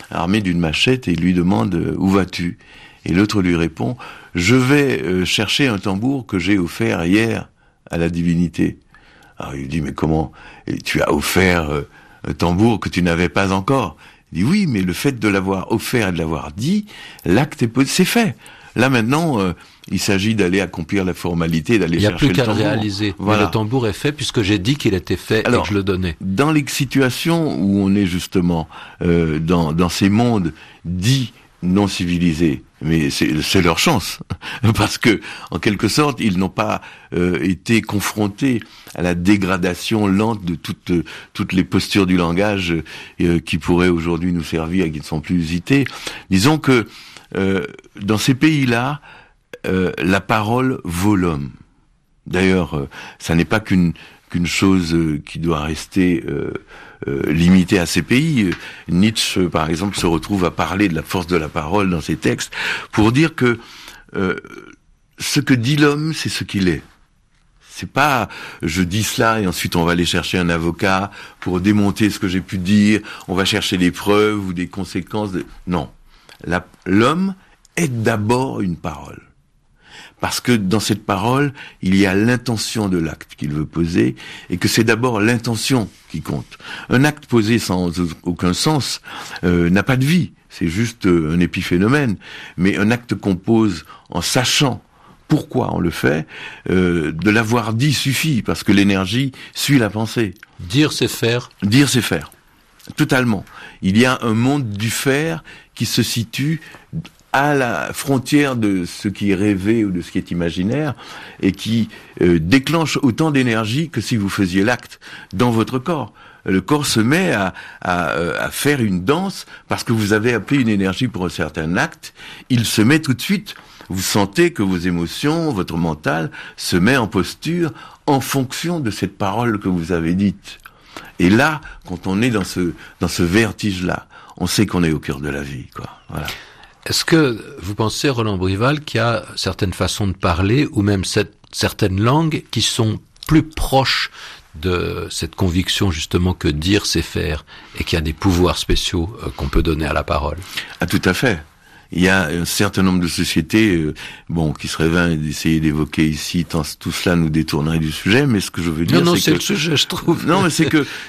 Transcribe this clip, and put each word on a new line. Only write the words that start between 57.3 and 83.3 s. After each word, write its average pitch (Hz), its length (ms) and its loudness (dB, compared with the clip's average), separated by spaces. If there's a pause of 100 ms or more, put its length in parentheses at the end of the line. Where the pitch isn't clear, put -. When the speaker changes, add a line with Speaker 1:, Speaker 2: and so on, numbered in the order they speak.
Speaker 1:
limitée 90 480 4
à 85 80 2
ces - 160 -2
pays. 123 480 2 (380)
Nietzsche, 92 640 2
par 80 180 0
exemple, 90 300 -4
se - 80 0
retrouve 87 400 0
à 78 40 0
parler 90 380 0
de 80 60 -2
la 78 80 -4
force 90 240 -4
de 87 100 0
la 76 120 -2
parole 90 420 -2
dans 85 100 -2
ses 78 160 -4
textes - 340 -4 (400)
pour 110 220 4
dire 156 220 2
que, 120 240 2 (580)
euh, 92 200 -2 (800)
ce - 220 -2
que 139 140 0
dit 123 220 2
l'homme, 147 380 2
c'est - 160 -6
ce - 120 -6
qu'il 95 260 0
est. 76 140 -2 (880)
C'est - 200 -12
pas, 131 380 2 (340)
je 85 200 -2
dis 92 220 0
cela 113 360 2
et 98 60 0
ensuite 90 300 -4
on 85 80 2
va 85 80 2
aller 87 140 2
chercher 85 320 -2
un 87 100 2
avocat 85 600 0 (300)
pour 90 200 -2
démonter 104 480 2
ce 95 100 -4
que 101 100 -2
j'ai 90 120 -2
pu 95 160 -8
dire, 104 440 4 (280)
on 92 60 -4
va 95 100 2
chercher 95 320 0
des 90 140 2
preuves 104 580 2
ou 92 60 -4
des 90 120 -4
conséquences 98 640 -6
de, 85 120 -6 (220)
non. 87 240 -2 (540)
La, 87 220 -2 (200)
l'homme 151 480 2 (420)
est 160 120 0
d'abord 117 760 0
une 87 140 -2
parole. 78 440 -10 (1000)
Parce - 200 -4
que 123 120 0
dans 104 280 2
cette - 240 -2
parole, 127 480 0 (300)
il 95 120 2
y 98 120 6
a 92 80 2
l'intention 113 720 0
de 92 80 0
l'acte - 380 -6